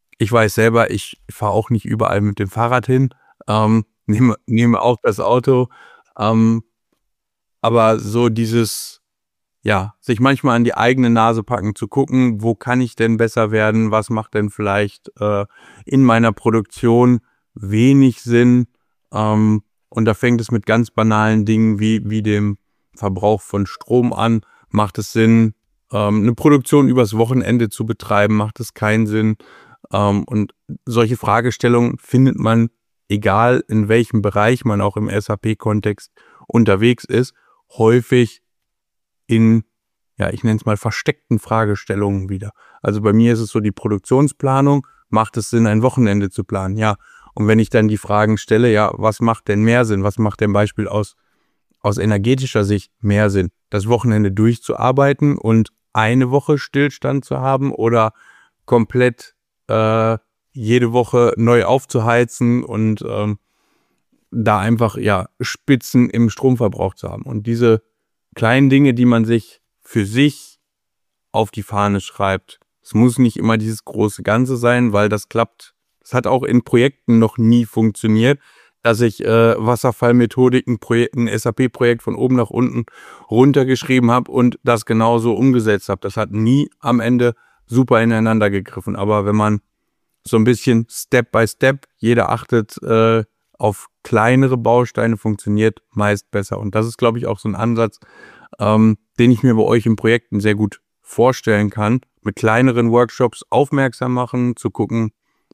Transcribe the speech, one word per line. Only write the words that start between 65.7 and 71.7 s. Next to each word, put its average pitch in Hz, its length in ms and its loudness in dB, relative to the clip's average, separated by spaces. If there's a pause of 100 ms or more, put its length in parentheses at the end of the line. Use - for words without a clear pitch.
im 117 200 0
Stromverbrauch 107 640 -4
zu - 140 -14
haben. - 140 -14
Und 113 240 -10
diese 117 360 2 (520)
kleinen 131 340 2
Dinge, 135 260 4
die 123 100 0
man 117 200 2
sich 113 360 -4 (200)
für - 240 -4
sich 131 540 -2 (760)
auf 110 180 -2
die 104 120 -12
Fahne 101 380 -2